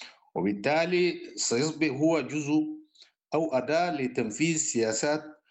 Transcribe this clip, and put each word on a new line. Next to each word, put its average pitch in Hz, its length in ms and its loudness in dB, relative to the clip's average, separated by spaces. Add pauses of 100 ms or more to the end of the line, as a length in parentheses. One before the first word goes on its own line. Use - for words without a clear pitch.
(360)
وبالتالي 160 800 2 (220)
سيصبح 147 500 0
هو 151 340 2
جزء 147 580 0 (560)
أو 156 180 0
أداة 147 380 2
لتنفيذ 135 680 0
سياسات 120 640 0 (280)